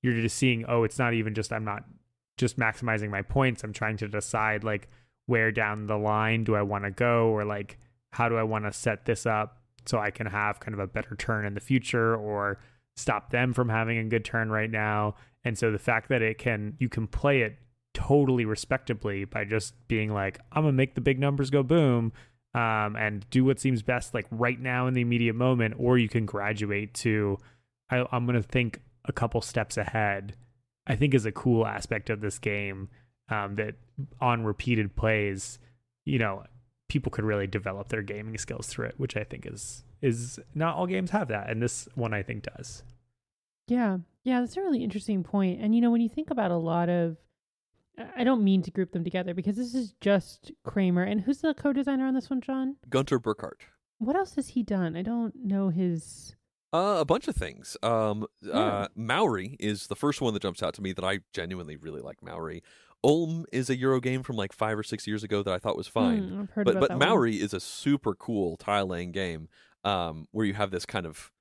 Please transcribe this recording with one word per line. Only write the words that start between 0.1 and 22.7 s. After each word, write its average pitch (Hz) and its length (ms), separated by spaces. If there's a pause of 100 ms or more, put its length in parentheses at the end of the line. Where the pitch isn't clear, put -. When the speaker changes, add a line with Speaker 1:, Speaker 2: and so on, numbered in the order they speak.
Speaker 1:
just 113 240
seeing, 120 300
oh, 117 160
it's 107 160
not 120 160
even 110 180
just, 107 180
I'm 110 140
not 104 180 (540)
just - 220
maximizing 110 500
my 101 140
points. 131 400
I'm 107 100
trying 110 240
to 107 100
decide, 107 560
like, 104 260 (360)
where 113 260
down 107 360
the 107 100
line 110 460
do 110 120
I 104 60
wanna 101 300
go, 117 380
or, 107 140
like, 104 360 (340)
how 120 160
do 117 80
I 113 60
wanna 107 280
set - 340
this 113 200
up 107 340 (280)
so 123 100
I 104 140
can 110 160
have 104 320
kind 110 160
of 101 40
a 98 80
better 107 280
turn 107 320
in 101 80
the 101 40
future, 117 560
or 101 440 (360)
stop - 360
them 123 220
from 123 160
having 113 280
a 113 80
good 113 180
turn 113 280
right 107 180
now. 107 460 (280)
And 113 140
so 113 140
the 104 80
fact 113 300
that 123 120
it 110 160
can, 107 420
you 127 100
can 110 180
play 139 340
it 107 160 (380)
totally 131 500
respectably 107 800
by 104 200
just 107 280 (140)
being 107 260
like, 98 260 (120)
"I'm 151 120
gonna 147 100
make 131 200
the 131 80
big 135 180
numbers 139 300
go 139 140
boom, 127 500 (400)
um, 110 420